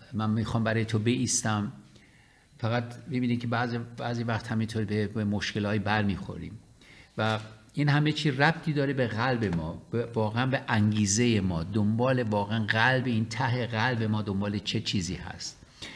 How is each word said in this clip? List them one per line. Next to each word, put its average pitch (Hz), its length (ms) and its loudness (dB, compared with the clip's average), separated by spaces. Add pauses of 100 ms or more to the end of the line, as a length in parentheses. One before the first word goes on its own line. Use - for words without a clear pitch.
(120)
من 107 180 0
می‌خوام 113 340 0
برای 113 200 2
تو 110 140 0
بایستم.» 113 760 0 (840)
فقط 117 360 -2 (120)
می‌بینید 123 340 0
که 120 60 -6
بعضی، 117 320 -2 (180)
بعضی 120 260 -4
وقت 113 300 -2
همینطور 110 320 -2
به، 104 220 0
به 107 180 -4
مشکل‌های 104 540 0
بر 104 240 2
می‌خوریم 87 560 -4 (600)
و 110 200 2 (380)
این 143 120 2
همه 147 240 4
چی 151 180 0
ربطی 151 420 2
داره 143 200 0
به 127 140 0
قلب 110 500 0
ما، 82 340 -6
به، 117 240 -2
واقعاً 113 320 0
به 131 220 0
انگیزه 107 720 4
ما، 90 220 0
دنبال 113 600 2
واقعاً 107 420 0
قلب، 120 420 4
این 113 220 2
ته 123 380 0
قلب 117 360 0
ما 107 200 2
دنبال 101 360 -2
چه - 220 -2
چیزی 90 340 -2
هست. 87 440 -12 (380)